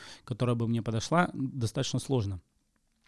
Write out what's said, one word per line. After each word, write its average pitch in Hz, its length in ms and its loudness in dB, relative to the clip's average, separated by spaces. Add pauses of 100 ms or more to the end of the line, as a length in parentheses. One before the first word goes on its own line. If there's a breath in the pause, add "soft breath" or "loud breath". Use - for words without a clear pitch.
(260 loud breath)
которая 120 300 0
бы 117 120 0
мне 117 140 2
подошла, 135 520 2
достаточно 131 640 -2
сложно. 101 420 0 (680)